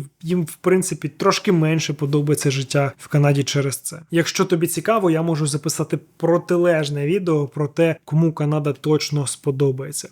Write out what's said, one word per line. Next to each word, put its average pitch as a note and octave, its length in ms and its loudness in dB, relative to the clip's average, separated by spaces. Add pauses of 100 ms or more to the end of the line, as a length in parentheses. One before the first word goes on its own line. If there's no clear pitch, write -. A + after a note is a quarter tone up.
(220)
їм, F3 200 -2
в - 140 -8
принципі, F3+ 520 0
трошки - 440 0
менше D#3+ 400 2
подобається D3 580 0
життя C3+ 480 -2
в - 100 -20
Канаді C#3+ 340 4
через C#3 340 -2
це. - 240 -12 (100)
Якщо E3+ 340 0
тобі F3 220 0
цікаво, F#3 440 0
я D#3+ 120 0
можу D#3 240 0
записати D3+ 520 -4 (180)
протилежне E3 880 0
відео E3 400 0
про D3 220 -4
те, E3 360 0
кому D#3+ 280 2
Канада D3 400 -2
точно D3 540 -2
сподобається. C#3 840 -4